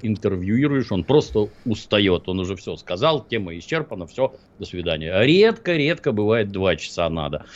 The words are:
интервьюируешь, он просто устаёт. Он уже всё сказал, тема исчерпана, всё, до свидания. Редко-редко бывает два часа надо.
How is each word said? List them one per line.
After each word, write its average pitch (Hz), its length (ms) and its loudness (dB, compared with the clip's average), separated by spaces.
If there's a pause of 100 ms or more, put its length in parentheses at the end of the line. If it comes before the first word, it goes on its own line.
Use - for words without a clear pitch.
интервьюируешь, 107 760 0 (120)
он 92 120 0
просто 117 460 2 (160)
устаёт. 101 640 0
Он 92 100 -2
уже 92 160 -4
всё 90 220 -10
сказал, 120 520 -2
тема 90 300 -6
исчерпана, 110 480 -6
всё, 131 280 -2 (260)
до 101 60 -10
свидания. 82 460 -4 (120)
Редко-редко 170 880 2
бывает 104 400 0
два 95 240 0
часа - 340 -4
надо. 73 460 -6